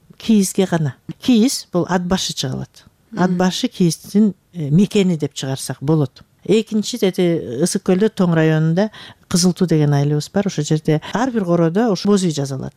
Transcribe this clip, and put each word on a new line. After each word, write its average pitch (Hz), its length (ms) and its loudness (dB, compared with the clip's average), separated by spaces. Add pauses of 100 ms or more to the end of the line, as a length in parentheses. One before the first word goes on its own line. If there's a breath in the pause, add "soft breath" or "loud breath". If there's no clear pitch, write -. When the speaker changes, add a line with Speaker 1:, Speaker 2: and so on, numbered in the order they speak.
(160)
Speaker 1:
Кийизге 196 500 2
гана. 160 280 -2 (260)
Кийиз 247 520 2
бул 175 160 0
ат 180 180 -2
башы 180 260 -4
чыгылат. 131 520 -8 (320)
Ат 180 140 0
Speaker 2:
Мгм. 180 80 0
Speaker 1:
башы 185 300 0
кийиздин, 185 680 0 (200)
э, 156 160 -6
мекени 185 460 2
деп 147 180 -6
чыгарсак 135 460 -6
болот. 151 420 0 (240)
Экинчи 214 520 -2
тети 180 420 0 (220)
Ысык 180 220 -2
көлдө 196 260 2
Тоң 175 240 0
районунда 160 560 2 (380 loud breath)
Кызыл 175 260 0
Туу 185 120 0
деген 151 280 2
айылыбыз 147 360 0
бар. 202 160 -2
Ошол 180 180 -4
жерде 151 360 0 (140 loud breath)
ар 247 160 -2
бир 226 160 -2
короодо 170 440 2
ушу 190 180 -2
боз 202 140 4
үй 180 120 0
жасалат. 135 420 -6